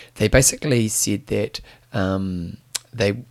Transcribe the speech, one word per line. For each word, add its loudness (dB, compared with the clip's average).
they 2
basically 2
said -2
that, -4
um, -2
they, -2